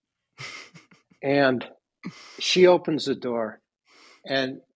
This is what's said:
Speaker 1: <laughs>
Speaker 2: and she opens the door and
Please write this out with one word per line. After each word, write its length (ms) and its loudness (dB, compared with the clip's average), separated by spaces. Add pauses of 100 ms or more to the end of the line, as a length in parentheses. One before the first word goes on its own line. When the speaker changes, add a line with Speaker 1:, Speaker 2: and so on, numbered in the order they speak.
(380)
Speaker 1:
<laughs> 840 -20
Speaker 2:
and 440 2 (720)
she 280 4
opens 400 2
the 100 -2
door 440 -6 (640)
and 360 -4 (160)